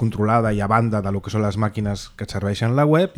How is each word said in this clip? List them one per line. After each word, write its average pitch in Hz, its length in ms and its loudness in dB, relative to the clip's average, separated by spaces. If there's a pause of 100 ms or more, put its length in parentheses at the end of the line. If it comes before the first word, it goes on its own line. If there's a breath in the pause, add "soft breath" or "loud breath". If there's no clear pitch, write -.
controlada 110 520 2
i 104 80 0
a 101 100 0
banda 110 340 2
de 98 80 -2
lo 98 80 -4
que 101 80 -10
són 107 160 0
les 101 160 -2
màquines 104 460 -4 (100)
que 107 80 -8
et - 80 -12
serveixen 104 420 -2
la 147 140 4
web, 170 280 2